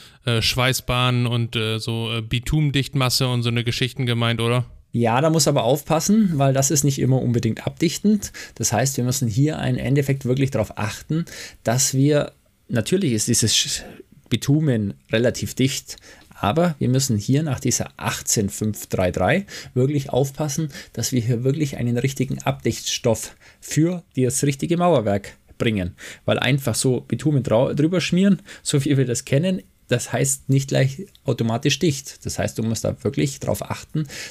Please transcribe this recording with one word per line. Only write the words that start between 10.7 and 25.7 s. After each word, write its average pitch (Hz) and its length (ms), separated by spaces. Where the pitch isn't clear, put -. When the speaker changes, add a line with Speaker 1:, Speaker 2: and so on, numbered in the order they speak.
Speaker 2:
achten, 151 480
dass 123 300
wir, 143 380
natürlich 123 460
ist 107 140
dieses 117 280
Sch-, - 260
Bitumen 123 640
relativ 110 440
dicht, - 420
aber 156 400
wir 120 100
müssen 127 280
hier 131 260
nach 139 180
dieser - 360
achtzehn 104 540
fünf - 380
drei 92 220
drei 123 360
wirklich 135 360
aufpassen, 143 580
dass - 200
wir 127 100
hier 120 220
wirklich 143 320
einen 120 200
richtigen 135 460
Abdichtstoff - 960
für 170 420
das 127 260
richtige 147 340
Mauerwerk 117 640
bringen. 98 380